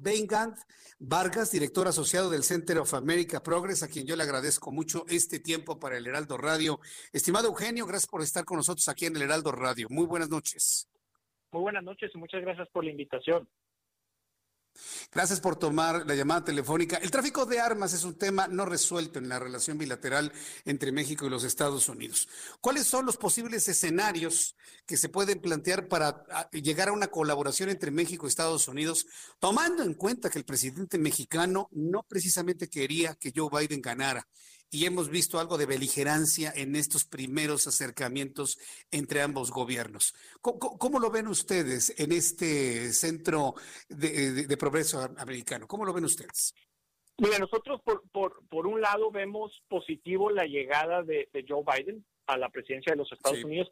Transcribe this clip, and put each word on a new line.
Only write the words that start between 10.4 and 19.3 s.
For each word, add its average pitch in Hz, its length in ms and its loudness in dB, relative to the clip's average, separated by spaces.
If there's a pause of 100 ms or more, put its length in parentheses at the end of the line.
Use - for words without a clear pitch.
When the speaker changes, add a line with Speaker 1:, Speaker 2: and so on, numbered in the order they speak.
Speaker 2:
Muy 170 100 -2
buenas 196 220 -2
noches 196 280 -10
y - 60 -14
muchas 165 240 -8
gracias 180 280 -6
por 175 140 -2
la 160 60 -2
invitación. 143 580 -2 (1600)
Speaker 1:
Gracias 175 280 2
por 165 160 2
tomar 165 520 2
la 143 80 2
llamada 151 300 2
telefónica. 160 520 0
El 190 140 -4
tráfico 269 340 2
de 233 140 2
armas 214 340 2
es 170 100 0
un 175 140 -6
tema 196 300 2
no 185 180 0
resuelto 170 540 0
en 127 100 -6
la 127 80 -2